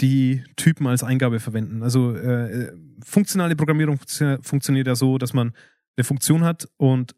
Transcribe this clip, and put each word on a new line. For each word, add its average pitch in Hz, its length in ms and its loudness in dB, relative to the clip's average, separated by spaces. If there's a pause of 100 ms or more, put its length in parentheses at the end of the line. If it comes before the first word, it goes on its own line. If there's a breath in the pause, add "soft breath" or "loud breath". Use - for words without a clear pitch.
die 131 420 2 (120)
Typen 156 320 2
als 123 160 0
Eingabe 123 360 0
verwenden. 110 420 -6
Also, 120 340 0
äh, 120 580 -4 (300)
funktionale 180 520 0
Programmierung 151 420 0
funktio-, 139 440 -2
funktioniert 135 460 0
ja 127 80 0
so, 131 220 2
dass 127 160 -4
man 117 200 0 (440 soft breath)
eine 127 60 0
Funktion 151 400 0
hat 170 240 -2 (100)
und 131 400 2